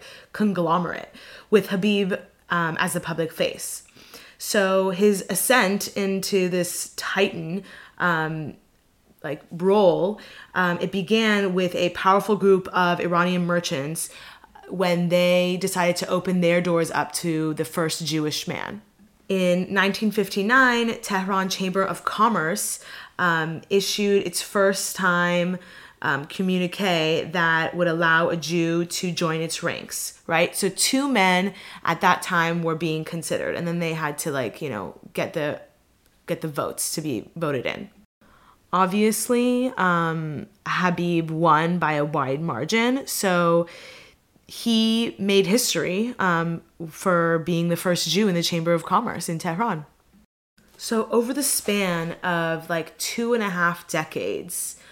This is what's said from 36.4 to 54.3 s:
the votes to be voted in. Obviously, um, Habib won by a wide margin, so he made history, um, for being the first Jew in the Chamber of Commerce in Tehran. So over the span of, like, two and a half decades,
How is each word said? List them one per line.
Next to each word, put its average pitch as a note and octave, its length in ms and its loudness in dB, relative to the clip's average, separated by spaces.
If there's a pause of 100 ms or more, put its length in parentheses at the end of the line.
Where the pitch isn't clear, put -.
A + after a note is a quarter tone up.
the D#3+ 80 -6
votes C3+ 460 -4
to E3 60 -4
be C#3 360 -6
voted D3 280 -2
in. - 240 -6 (840)
Obviously, A3+ 1040 2
um, E3 720 0 (200)
Habib E3+ 640 0
won E3 480 4
by D#3 140 0
a D3 100 0
wide D3 380 -2
margin, G#3 640 -2
so E3+ 600 2 (800)
he A3+ 720 0
made G3 300 4
history, G3 720 0
um, E3+ 420 0 (280)
for E3+ 500 2
being E3+ 300 0
the E3+ 80 0
first E3+ 320 0
Jew F#3+ 180 4
in F3+ 80 2
the E3+ 80 0
Chamber E3+ 300 0
of E3 100 0
Commerce F#3+ 460 -2
in E3 100 -4
Tehran. F3 460 -2 (920)
So - 360 -2
over A#3 220 2
the C4+ 100 -2
span F3+ 720 0 (100)
of, E3 460 -2
like, E3 280 -4
two A#3 360 -2
and A3+ 80 2
a G3+ 80 -2
half F3 380 -2
decades, A#2+ 880 -6 (160)